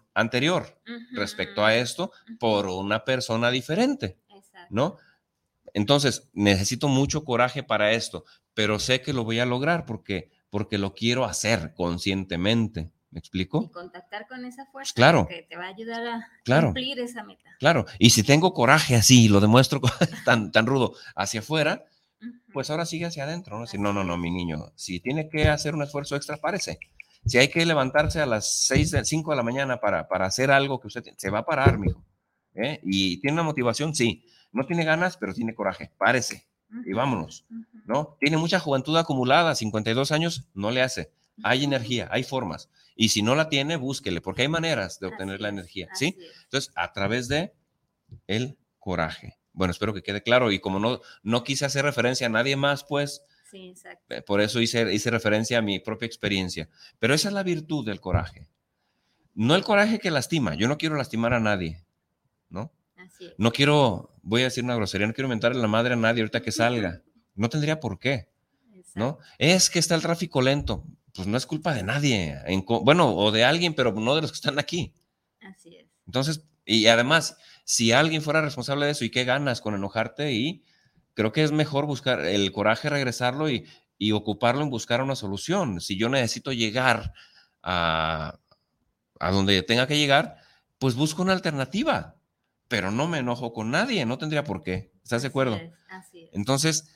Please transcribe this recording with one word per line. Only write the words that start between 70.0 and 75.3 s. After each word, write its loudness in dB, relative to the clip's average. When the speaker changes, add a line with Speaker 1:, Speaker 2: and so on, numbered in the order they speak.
Speaker 1:
tráfico -2
lento". 0
Pues -8
no 0
es -4
culpa -4
de -4
nadie. 0
En 0
co-, 0
bueno, 6
o 4
de 4
alguien, 2
pero 2
no -2
de 0
los -4
que -12
están -4
aquí. -6